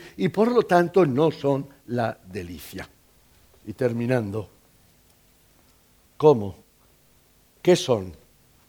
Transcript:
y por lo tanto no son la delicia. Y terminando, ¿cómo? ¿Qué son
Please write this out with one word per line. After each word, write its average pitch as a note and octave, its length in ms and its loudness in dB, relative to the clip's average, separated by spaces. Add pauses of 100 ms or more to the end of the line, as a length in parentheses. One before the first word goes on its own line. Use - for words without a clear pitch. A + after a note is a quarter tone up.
(160)
y F#3 120 -2
por A3+ 220 0
lo A#3+ 140 0
tanto F3 420 2
no D3 240 0
son C#3 380 -2 (180)
la A2+ 400 -4
delicia. F2+ 600 -14 (800)
Y G#2+ 60 -12
terminando, A#2 800 -2 (1700)
¿cómo? A#2 380 4 (1080)
¿Qué F3+ 140 6
son G2 360 -2 (560)